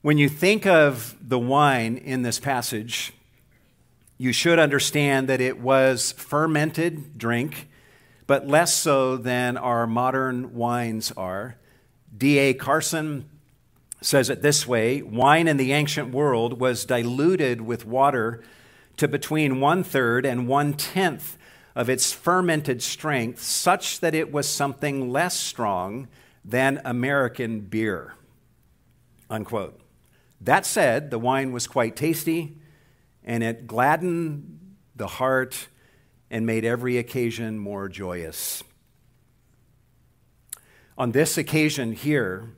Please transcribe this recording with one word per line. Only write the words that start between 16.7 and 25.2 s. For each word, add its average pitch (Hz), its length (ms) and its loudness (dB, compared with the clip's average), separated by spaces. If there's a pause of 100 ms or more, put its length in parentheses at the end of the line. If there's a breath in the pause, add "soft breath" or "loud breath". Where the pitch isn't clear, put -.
diluted 127 760 2
with 113 260 -6
water 117 560 2 (540 loud breath)
to 147 100 0
between 143 540 0
one-third 139 680 2
and 123 220 -2
one-tenth 147 880 -2 (380 soft breath)
of 120 140 -2
its 127 240 0
fermented 156 680 0
strength, 127 580 -4
such - 600 0
that 165 140 0
it 156 160 -2
was 143 160 -2
something 139 640 -2
less 165 240 0